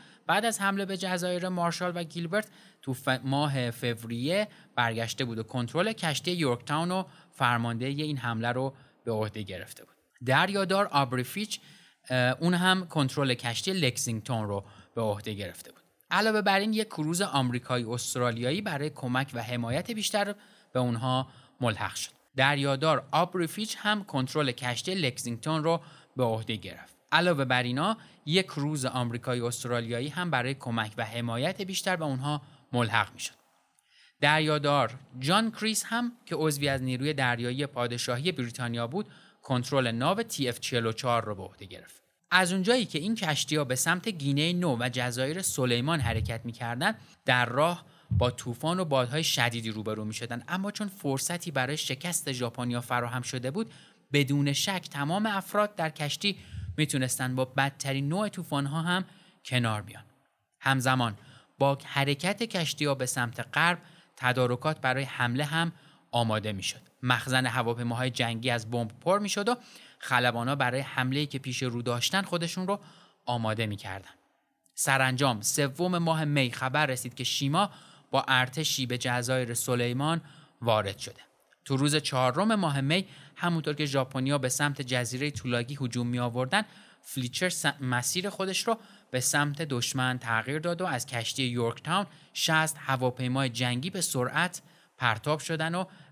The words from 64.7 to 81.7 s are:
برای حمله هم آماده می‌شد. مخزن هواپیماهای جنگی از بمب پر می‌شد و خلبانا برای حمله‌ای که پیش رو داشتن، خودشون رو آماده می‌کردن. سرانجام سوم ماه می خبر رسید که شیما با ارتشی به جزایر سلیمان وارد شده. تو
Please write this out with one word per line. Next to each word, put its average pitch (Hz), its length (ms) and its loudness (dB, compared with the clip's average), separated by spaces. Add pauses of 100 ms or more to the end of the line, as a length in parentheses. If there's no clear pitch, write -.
برای 131 240 2
حمله 127 400 0
هم 165 280 0 (380)
آماده 110 420 2
می‌شد. - 280 -6 (220)
مخزن 127 440 2
هواپیماهای 120 640 -2
جنگی 117 400 -2
از 113 200 -2
بمب 120 200 -2 (100)
پر 190 180 4
می‌شد 202 300 -2
و 240 80 2 (420)
خلبانا 123 580 2
برای 131 240 0
حمله‌ای 139 460 0
که 139 120 -6
پیش 127 240 -6
رو 120 200 -2
داشتن، 120 400 0
خودشون 175 440 -4
رو 202 140 -2 (440)
آماده 113 420 0
می‌کردن. 98 440 -8 (640)
سرانجام 131 640 4
سوم 156 580 0
ماه 160 260 2
می 143 260 2
خبر 131 360 0
رسید 127 280 -4
که 127 100 -6
شیما 151 460 0 (400)
با 135 180 2
ارتشی 131 580 2
به 123 120 -2
جزایر 123 560 0
سلیمان 127 640 0 (400)
وارد 107 380 2
شده. - 220 -12 (440)
تو 135 120 0